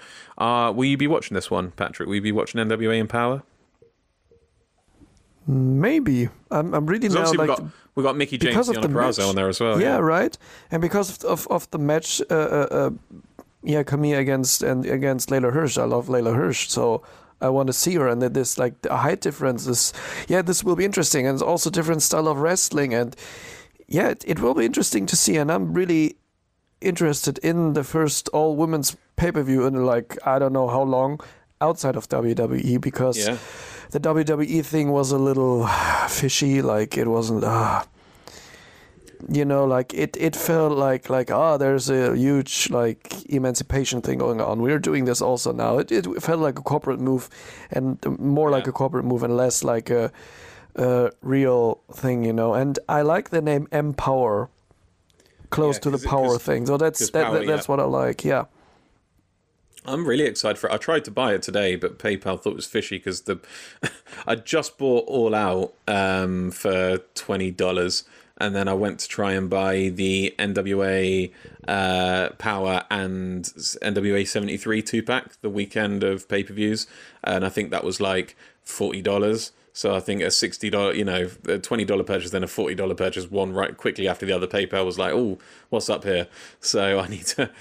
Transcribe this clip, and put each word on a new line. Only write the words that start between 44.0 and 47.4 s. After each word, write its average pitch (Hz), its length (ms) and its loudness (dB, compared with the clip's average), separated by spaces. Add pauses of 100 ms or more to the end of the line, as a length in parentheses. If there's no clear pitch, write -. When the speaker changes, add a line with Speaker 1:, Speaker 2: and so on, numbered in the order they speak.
Speaker 2:
thing 131 180 -2
going 120 200 0
on. 110 220 0
We're 143 180 2
doing 147 240 0
this 123 180 0
also 123 300 0
now. 117 280 0
It, - 120 -2
it 180 320 0
felt 165 160 0
like 143 180 0
a 143 40 -10
corporate 139 400 -2
move, 127 280 0 (420)